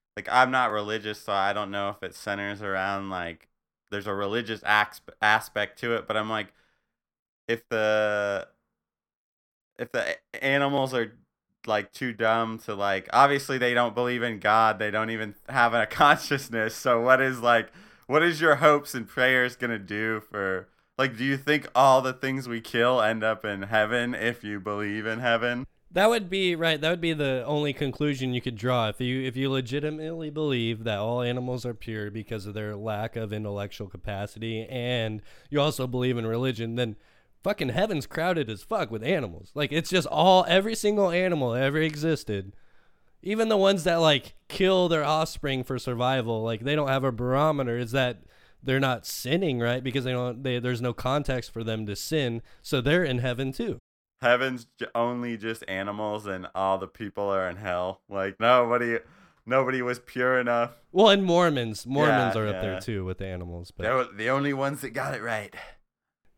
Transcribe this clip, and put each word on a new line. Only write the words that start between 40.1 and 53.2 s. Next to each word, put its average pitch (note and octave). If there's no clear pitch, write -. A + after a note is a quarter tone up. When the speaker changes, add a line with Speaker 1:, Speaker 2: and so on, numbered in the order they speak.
Speaker 2:
every G3
single G#3
animal E3+
ever C3+
existed, D3+
even A3
the G#3+
ones G3
that, E3+
like, D#3
kill F#3
their D#3+
offspring D3
for C3
survival, A#2+
like, A2+
they C#3
don't D3+
have C3+
a C3+
barometer. B2+
Is A#2+
that B2
they're C3
not C3
sinning, D3+
right? A#2+
Because C3
they B2+
don't, B2
they, B2
there's B2
no B2
context C3
for A2+
them A2
to G2+
sin, B2
so C#3
they're D3
in C3
heaven B2+